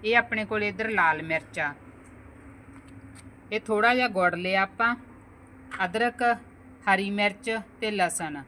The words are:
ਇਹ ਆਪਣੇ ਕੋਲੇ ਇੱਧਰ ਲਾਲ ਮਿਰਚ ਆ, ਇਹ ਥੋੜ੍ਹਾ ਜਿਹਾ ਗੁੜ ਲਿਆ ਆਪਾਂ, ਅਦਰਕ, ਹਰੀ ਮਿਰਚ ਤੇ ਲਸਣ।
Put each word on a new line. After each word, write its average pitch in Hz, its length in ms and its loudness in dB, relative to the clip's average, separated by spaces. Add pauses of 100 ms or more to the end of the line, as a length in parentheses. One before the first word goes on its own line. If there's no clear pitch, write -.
ਇਹ 226 140 4
ਆਪਣੇ 233 280 0
ਕੋਲੇ 208 220 0
ਇੱਧਰ 208 240 -4
ਲਾਲ 160 320 2
ਮਿਰਚ 160 360 -4
ਆ, 147 140 -4 (1800)
ਇਹ 214 80 -2
ਥੋੜ੍ਹਾ 220 360 2
ਜਿਹਾ 247 120 2
ਗੁੜ 185 280 2
ਲਿਆ 185 260 0
ਆਪਾਂ, 226 340 0 (920)
ਅਦਰਕ, 233 380 0 (600)
ਹਰੀ 196 260 2
ਮਿਰਚ 202 400 0 (300)
ਤੇ 214 120 -2
ਲਸਣ। 170 440 0 (120)